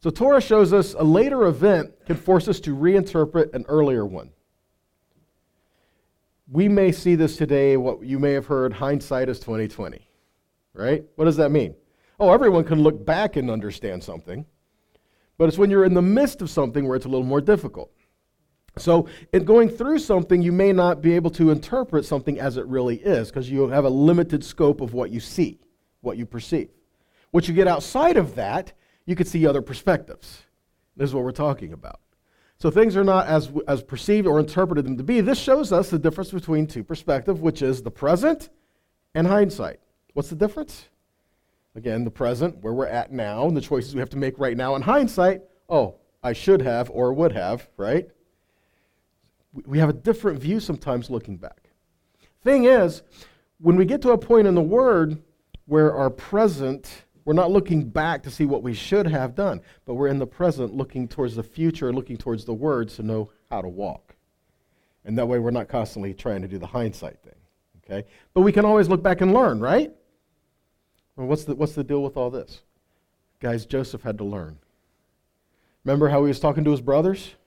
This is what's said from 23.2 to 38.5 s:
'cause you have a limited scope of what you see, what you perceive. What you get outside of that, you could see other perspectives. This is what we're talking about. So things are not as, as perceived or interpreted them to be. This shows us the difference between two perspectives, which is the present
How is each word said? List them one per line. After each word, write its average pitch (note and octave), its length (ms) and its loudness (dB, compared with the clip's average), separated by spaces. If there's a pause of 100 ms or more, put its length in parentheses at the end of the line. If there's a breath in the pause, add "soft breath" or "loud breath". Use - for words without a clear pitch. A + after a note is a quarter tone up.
'cause C3 180 -8
you C3+ 200 0
have C#3 160 0
a C3+ 60 2
limited D#3 540 2
scope D3 360 0
of B2 120 -8
what B2 180 -6
you A2+ 100 -8
see, C3+ 400 -4 (420)
what A#2+ 160 -8
you A#2 80 -10
perceive. A#2+ 420 -8 (640)
What E3+ 180 2
you E3 60 -2
get F#3 120 4
outside C4 500 2
of D3 180 0
that, A#2+ 380 -6 (340)
you F3 100 -4
could F3+ 100 -2
see D#3+ 200 0
other C#3 160 0
perspectives. - 840 -6 (520)
This C3+ 140 -4
is B2+ 40 -10
what C3 100 -4
we're B2+ 80 -6
talking B2 400 -6
about. - 280 -20 (580)
So E3+ 120 0
things G3+ 260 2
are G3 80 2
not F#3+ 220 2
as, D3+ 240 0 (160)
as C3+ 160 -2
perceived G#3 440 -2
or D3+ 120 2
interpreted D3+ 480 -2
them C3 100 -6
to B2 60 -10
be. A3+ 180 0
This A#3 180 2
shows C4 340 0
us F3 180 0
the E3+ 80 -2
difference D#3+ 320 -2
between D#3+ 360 -2
two B2 180 -10
perspectives, D#3 560 -4
which D#3 200 -2
is C3 220 -2
the A2+ 80 -10
present G3 600 0 (640)